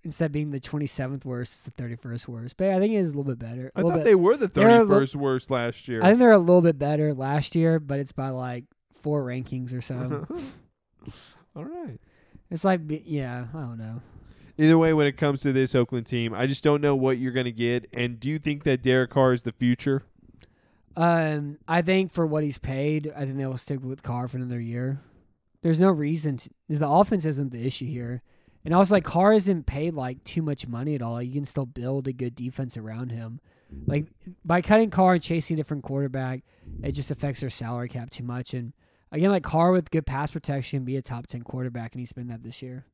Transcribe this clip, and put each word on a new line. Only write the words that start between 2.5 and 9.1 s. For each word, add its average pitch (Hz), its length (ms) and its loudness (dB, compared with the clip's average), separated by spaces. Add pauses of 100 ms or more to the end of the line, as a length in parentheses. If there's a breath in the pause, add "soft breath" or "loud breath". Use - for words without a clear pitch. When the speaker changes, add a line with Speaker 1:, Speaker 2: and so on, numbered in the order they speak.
Speaker 1:
But 185 80 0
yeah, 190 120 2
I - 20 2
think 214 140 2
it 214 40 2
is 175 160 0
a 143 40 -4
little 139 140 -2
bit 117 80 -4
better. 123 360 -10
A - 40 -2
Speaker 2:
I - 20 2
Speaker 1:
little 165 100 4
Speaker 2:
thought 175 80 2
Speaker 1:
bit. 156 60 -2
Speaker 2:
they 220 100 10
were 190 220 6
the 247 100 0
Speaker 1:
They're 196 200 6
a 226 40 12
li-, 233 80 12
Speaker 2:
thirty-first 143 360 4
worst 135 360 -2
last 120 360 -2
year. 117 140 -2
Speaker 1:
I 175 60 6
think 220 120 8
they're 247 120 10
a 214 80 12
little 180 220 8
bit 165 180 4
better 151 340 0
last 139 420 -2
year, 165 240 4
but 139 200 -4
it's 139 120 -8
by, 135 180 -6
like, 127 360 -8 (260)
four 147 320 -4